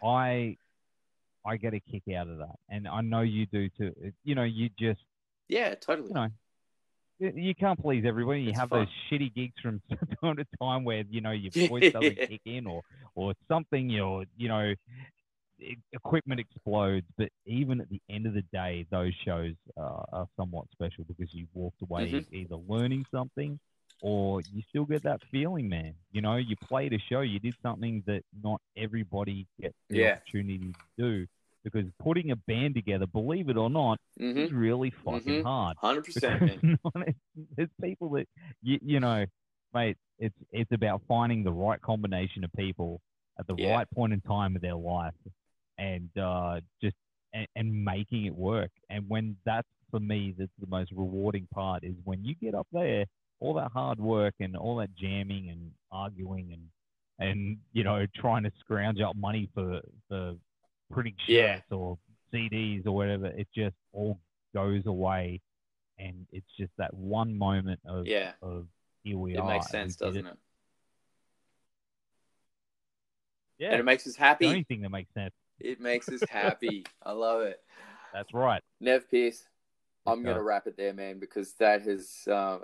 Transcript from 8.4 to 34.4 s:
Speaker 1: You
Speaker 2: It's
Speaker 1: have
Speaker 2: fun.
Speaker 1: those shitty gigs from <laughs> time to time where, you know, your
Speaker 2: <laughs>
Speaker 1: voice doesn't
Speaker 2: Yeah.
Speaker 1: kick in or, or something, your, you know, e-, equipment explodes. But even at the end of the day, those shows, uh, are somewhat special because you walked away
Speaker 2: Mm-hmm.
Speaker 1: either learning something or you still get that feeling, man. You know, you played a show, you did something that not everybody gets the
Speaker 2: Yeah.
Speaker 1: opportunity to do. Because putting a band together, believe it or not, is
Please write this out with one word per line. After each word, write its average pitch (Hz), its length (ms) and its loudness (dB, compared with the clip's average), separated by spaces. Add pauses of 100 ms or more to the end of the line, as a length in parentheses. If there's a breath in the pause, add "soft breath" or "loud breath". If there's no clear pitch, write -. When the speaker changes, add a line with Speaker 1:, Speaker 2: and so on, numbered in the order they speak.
Speaker 1:
You 113 80 0
Speaker 2:
It's 110 80 0
Speaker 1:
have 123 100 0
Speaker 2:
fun. 120 100 4
Speaker 1:
those 104 80 4 (240)
shitty 143 240 0
gigs 123 260 -4
from 107 280 -4
<laughs> - 320 -4
time 160 160 2
to 147 80 -4 (160)
time 131 240 0
where, 110 240 0
you 113 100 -4
know, 110 120 -2
your 98 200 -4
Speaker 2:
<laughs> 170 160 6
Speaker 1:
voice 156 240 8
doesn't 131 280 4
Speaker 2:
Yeah. 127 80 0
Speaker 1:
kick 107 180 -10
in 120 200 -6
or, 85 160 -6 (320 soft breath)
or 95 200 -2 (160)
something, 147 400 2
your, 95 360 0 (120)
you 120 120 -2
know, 107 240 2 (840 loud breath)
e-, 120 160 -12 (180)
equipment 135 460 0
explodes. 98 680 0 (120)
But 110 120 0 (160)
even 127 360 0
at - 80 -10
the 98 200 -8
end 107 160 -4
of 110 80 -2
the 101 100 0 (100)
day, 90 380 -4
those 90 220 2 (120)
shows, 85 280 -2 (240)
uh, 76 340 -6
are 90 160 -6 (100)
somewhat 87 340 -6
special 85 340 -6
because 87 280 -8
you 85 200 -10
walked 90 280 -8
away 87 220 -4
Speaker 2:
Mm-hmm. 90 320 -4
Speaker 1:
either 87 200 -10 (120)
learning 123 440 0
something 143 480 -6 (420)
or 98 400 2 (120)
you 104 160 -6
still 147 160 0
get 147 180 0
that - 160 0 (120)
feeling, 147 380 0
man. 82 240 -4 (180)
You 104 100 -2
know, 107 140 2
you 120 200 0
played 131 380 0
a 107 60 2 (100)
show, 127 120 2
you 104 180 0
did 120 240 -4
something 113 420 -2
that 101 180 -2 (200)
not 107 180 -2 (140)
everybody 101 720 -4 (120)
gets - 140 -6 (160)
the 104 120 -2
Speaker 2:
Yeah. 110 160 6
Speaker 1:
opportunity 95 560 -4
to - 300 -10
do. 101 240 0 (360)
Because 107 220 -2 (140)
putting 165 320 0
a 120 40 0
band 120 400 0
together, 95 320 0
believe 143 420 0
it 117 80 2
or 113 140 4
not, 131 280 4 (180)
is 139 340 0